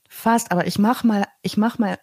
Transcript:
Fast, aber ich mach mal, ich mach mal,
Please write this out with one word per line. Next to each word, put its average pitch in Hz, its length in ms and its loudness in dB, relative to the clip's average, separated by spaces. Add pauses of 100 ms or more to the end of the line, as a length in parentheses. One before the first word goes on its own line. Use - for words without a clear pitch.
Fast, - 440 0
aber 175 160 0
ich - 100 -6
mach 214 260 0
mal, 208 220 2 (160)
ich - 160 -4
mach 220 220 0
mal, 196 240 -2